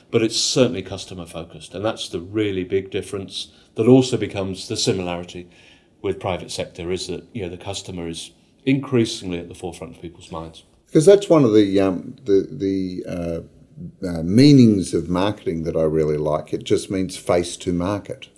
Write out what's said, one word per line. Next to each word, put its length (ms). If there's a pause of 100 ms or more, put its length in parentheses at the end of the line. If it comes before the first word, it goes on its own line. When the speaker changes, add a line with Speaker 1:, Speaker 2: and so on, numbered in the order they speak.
(100)
Speaker 1:
but 120
it's 140
certainly 460
customer 440
focused. 480
And 100
that's 240
the 120
really 440
big 260
difference 580 (280)
that 100
also 300
becomes 520
the 80
similarity 720 (540)
with 180
private 300
sector, 420
is 140
that, 260
you 100
know, 60
the 80
customer 520
is 220 (360)
increasingly 720
at 100
the 60
forefront 420
of 60
people's 280
minds. 340 (220)
Speaker 2:
Because 200
that's 220
one 160
of 100
the, 260
um, 440
the, 260
the, 580
uh, 320 (680)
uh, 160
meanings 720
of 160
marketing 560
that 120
I 60
really 360
like. 340
It 120
just 260
means 260
face 420
to 140
market. 640